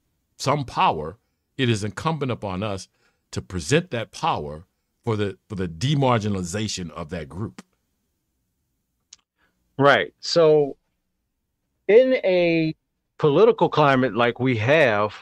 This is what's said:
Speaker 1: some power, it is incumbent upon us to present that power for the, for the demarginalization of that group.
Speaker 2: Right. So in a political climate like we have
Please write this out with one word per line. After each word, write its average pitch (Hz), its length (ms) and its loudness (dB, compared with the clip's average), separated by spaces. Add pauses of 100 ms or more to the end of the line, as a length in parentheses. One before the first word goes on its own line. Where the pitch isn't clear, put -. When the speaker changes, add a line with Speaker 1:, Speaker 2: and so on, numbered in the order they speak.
(380)
Speaker 1:
some 139 280 -4
power, 107 520 -4 (400)
it 131 120 0
is 104 140 -2
incumbent 139 480 -6
upon 98 300 -8
us 101 280 -8 (420)
to - 100 -8
present 107 500 -4
that 113 200 -8
power 82 540 -6 (380)
for 113 120 -2
the, 101 220 -4 (100)
for 107 80 -12
the 92 120 -4
demarginalization 104 1200 -2
of 80 180 -12
that 80 200 -10
group. 92 340 -12 (2250)
Speaker 2:
Right. 135 420 4
So 151 560 2 (1120)
in 254 360 6
a 170 520 0 (420)
political 175 520 2
climate 131 460 2
like 120 240 0
we 127 180 0
have 110 640 2